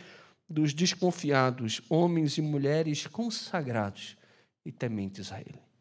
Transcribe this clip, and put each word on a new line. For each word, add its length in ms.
dos 260
desconfiados 1120
homens 480
e 60
mulheres 640
consagrados 1120
e 60
tementes 640
a 80
Ele. 220